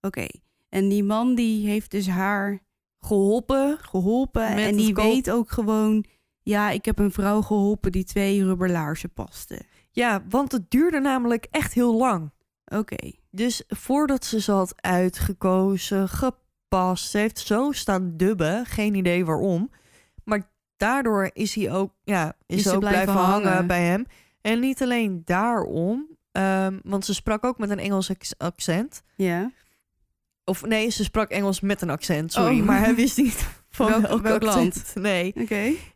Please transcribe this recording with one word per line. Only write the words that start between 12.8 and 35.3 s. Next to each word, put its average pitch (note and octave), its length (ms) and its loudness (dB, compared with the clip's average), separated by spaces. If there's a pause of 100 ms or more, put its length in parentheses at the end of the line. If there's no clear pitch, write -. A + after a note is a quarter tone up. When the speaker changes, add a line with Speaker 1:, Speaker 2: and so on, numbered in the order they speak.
Speaker 2:
Dus A3+ 380 -2
voordat C4+ 580 0
ze A3 160 -2
ze G#3 100 0
had F#3+ 300 0
uitgekozen, F#3 1300 2
gepast, - 1000 -2
ze G#3+ 80 -2
heeft G#3+ 220 0
zo B3+ 320 0
staan F#3 460 -2
dubben, F#3+ 480 0
geen G#3 300 -2
idee F3+ 300 2
waarom. F3 440 0 (540)
Maar G#3 280 -4 (260)
daardoor A3 560 0
is G#3 220 -4
hij F#3 160 -2
ook, F#3+ 220 -2 (100)
ja, F3 320 -2 (100)
is F3 120 -6
Speaker 1:
Is G3+ 60 2
Speaker 2:
ze F#3+ 60 2
Speaker 1:
ze F#3 60 2
Speaker 2:
ook G3 60 2
Speaker 1:
blijven F#3+ 220 2
Speaker 2:
blijven F#3+ 280 2
hangen G3+ 200 2
Speaker 1:
hangen. F#3 160 2
Speaker 2:
bij F3 180 2
hem. F#3+ 200 0 (360)
En A3+ 180 0
niet C4 220 -2
alleen A3+ 440 0
daarom, G#3 840 0 (240)
ehm, F#3+ 520 0
want G3 220 -4
ze G#3 80 -2
sprak G#3+ 300 -2
ook B3 140 -2
met G3+ 120 -4
een G3+ 100 -2
Engels F#3+ 300 -2
ex-, - 280 -8
accent. F3 680 -4 (120)
Speaker 1:
Ja. F#3 360 -2 (960)
Speaker 2:
Of F#3 200 -6
nee, A3 240 0
ze G#3+ 140 -2
sprak G#3+ 260 -2
Engels G3 300 -2
met G3 220 -2
een E3+ 80 -4
accent, D#3 440 -4
sorry. - 260 2
Speaker 1:
Oh. G#3 60 2
Speaker 2:
Maar G3 140 4
hij A#3 160 4
wist A#3 220 2
niet B3 300 0 (120)
Speaker 1:
<laughs> - 100 -20
Speaker 2:
van A3 180 0
Speaker 1:
Welk, A3 200 4
Speaker 2:
welk A3+ 140 0
Speaker 1:
welk A3 220 2
Speaker 2:
accent. G#3+ 320 2
Speaker 1:
land? - 200 -12
Speaker 2:
Nee. F#3+ 400 -2